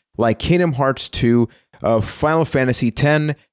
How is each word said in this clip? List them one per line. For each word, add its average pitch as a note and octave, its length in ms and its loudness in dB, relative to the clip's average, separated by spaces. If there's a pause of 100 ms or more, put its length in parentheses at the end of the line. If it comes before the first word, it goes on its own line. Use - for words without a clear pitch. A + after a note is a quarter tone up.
(180)
like A2+ 200 0
Kingdom E3+ 360 0
Hearts C3+ 360 -2
two, A#2+ 400 2 (320)
uh, A2+ 180 2
Final D#3 460 -2
Fantasy B2+ 460 0
ten, D3+ 440 0 (180)